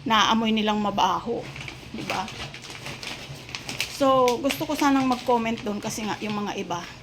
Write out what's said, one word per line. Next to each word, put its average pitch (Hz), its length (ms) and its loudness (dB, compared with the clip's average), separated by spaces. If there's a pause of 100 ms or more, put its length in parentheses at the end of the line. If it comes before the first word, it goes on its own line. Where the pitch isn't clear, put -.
naamoy 220 480 4
nilang 214 280 2
mabaho. 196 600 0 (480)
Di 214 140 -10
ba? 110 240 -4 (1700)
So, 262 480 6
gusto 277 240 0
ko 302 80 -2
sanang 269 320 4
mag-comment 240 560 2
doon 208 160 -4
kasi 220 240 -6
nga 196 160 -4
yung 208 240 -4
mga 196 160 -4
iba 175 240 -4 (180)